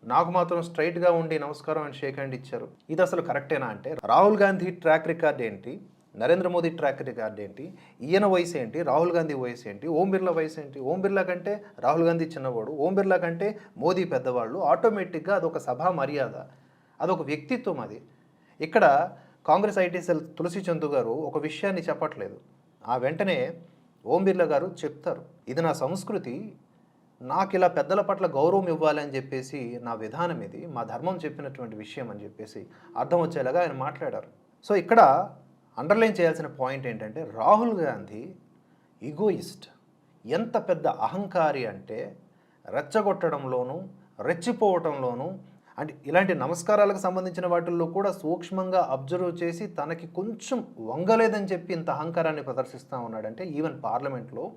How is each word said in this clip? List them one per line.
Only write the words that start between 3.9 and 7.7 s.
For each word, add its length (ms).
రాహుల్ 320
గాంధీ 340
ట్రాక్ 380
రికార్డ్ 340
ఏంటి, 300
నరేంద్ర 320
మోదీ 220
ట్రాక్ 320
రికార్డ్ 380
ఏంటి, 240